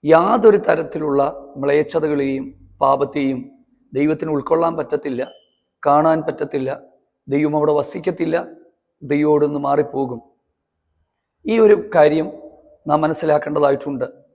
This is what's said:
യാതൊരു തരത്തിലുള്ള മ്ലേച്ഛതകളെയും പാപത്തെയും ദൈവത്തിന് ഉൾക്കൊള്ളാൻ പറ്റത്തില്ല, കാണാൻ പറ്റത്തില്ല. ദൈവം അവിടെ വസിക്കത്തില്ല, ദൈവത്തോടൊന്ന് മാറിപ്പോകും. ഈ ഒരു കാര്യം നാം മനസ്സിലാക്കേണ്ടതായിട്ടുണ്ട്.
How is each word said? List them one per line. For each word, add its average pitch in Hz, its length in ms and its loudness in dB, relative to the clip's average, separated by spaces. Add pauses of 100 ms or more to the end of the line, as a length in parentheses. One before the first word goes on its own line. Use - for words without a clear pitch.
യാതൊരു 202 540 4
തരത്തിലുള്ള 156 640 -2 (360)
മ്ലേച്ഛതകളെയും 143 880 -2 (340)
പാപത്തെയും 135 580 0 (540)
ദൈവത്തിന് 151 420 -2
ഉൾക്കൊള്ളാൻ 165 420 0
പറ്റത്തില്ല, 143 460 -6 (600)
കാണാൻ 156 440 4
പറ്റത്തില്ല. 143 440 -4 (580)
ദൈവം 147 280 0
അവിടെ 151 220 2
വസിക്കത്തില്ല, 165 580 -4 (680)
ദൈവത്തോടൊന്ന് 147 580 0
മാറിപ്പോകും. 139 600 -2 (1200)
ഈ 220 140 -2
ഒരു 214 180 6 (180)
കാര്യം 156 340 4 (580)
നാം 151 160 2
മനസ്സിലാക്കേണ്ടതായിട്ടുണ്ട്. 147 1040 0 (280)